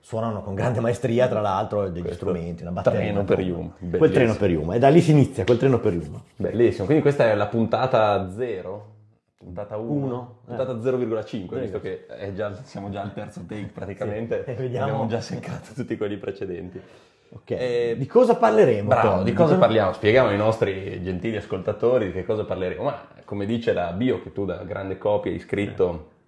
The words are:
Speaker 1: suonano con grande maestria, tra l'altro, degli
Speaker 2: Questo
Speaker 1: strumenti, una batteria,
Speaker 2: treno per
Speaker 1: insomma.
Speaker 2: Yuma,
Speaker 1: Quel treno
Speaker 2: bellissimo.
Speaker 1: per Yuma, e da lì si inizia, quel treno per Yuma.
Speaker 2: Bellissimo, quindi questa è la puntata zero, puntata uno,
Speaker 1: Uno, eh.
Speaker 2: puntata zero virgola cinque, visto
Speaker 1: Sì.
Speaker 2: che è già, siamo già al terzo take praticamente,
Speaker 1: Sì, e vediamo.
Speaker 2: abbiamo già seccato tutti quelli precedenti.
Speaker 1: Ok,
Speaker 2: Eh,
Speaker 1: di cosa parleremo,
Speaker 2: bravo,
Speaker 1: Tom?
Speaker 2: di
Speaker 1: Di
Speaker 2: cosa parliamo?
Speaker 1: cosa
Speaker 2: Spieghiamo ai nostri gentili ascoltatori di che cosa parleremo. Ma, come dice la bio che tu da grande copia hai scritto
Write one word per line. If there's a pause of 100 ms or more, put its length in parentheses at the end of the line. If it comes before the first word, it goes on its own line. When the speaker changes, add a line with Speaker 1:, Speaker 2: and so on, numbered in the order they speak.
Speaker 1:
suonano
con
grande
maestria,
tra
l'altro,
degli
Speaker 2:
Questo
Speaker 1:
strumenti,
una
batteria,
Speaker 2:
treno
per
Speaker 1:
insomma.
Speaker 2:
Yuma, (240)
Speaker 1:
Quel
treno
Speaker 2:
bellissimo.
Speaker 1:
per
Yuma,
e
da
lì
si
inizia,
quel
treno
per
Yuma. (140)
Speaker 2:
Bellissimo,
quindi
questa
è
la
puntata
zero, (520)
puntata
uno,
Speaker 1:
Uno,
eh.
Speaker 2:
puntata
zero
virgola
cinque,
visto
Speaker 1:
Sì.
Speaker 2:
che
è
già, (100)
siamo
già
al
terzo
take
praticamente,
Speaker 1:
Sì,
e
vediamo.
Speaker 2:
abbiamo
già
seccato
tutti
quelli
precedenti. (500)
Speaker 1:
Ok,
Speaker 2:
Eh,
Speaker 1:
di
cosa
parleremo,
Speaker 2:
bravo,
Speaker 1:
Tom?
Speaker 2:
di
Speaker 1:
Di
Speaker 2:
cosa
parliamo?
Speaker 1:
cosa
Speaker 2:
Spieghiamo
ai
nostri
gentili
ascoltatori
di
che
cosa
parleremo.
Ma, (280)
come
dice
la
bio
che
tu
da
grande
copia
hai
scritto (160)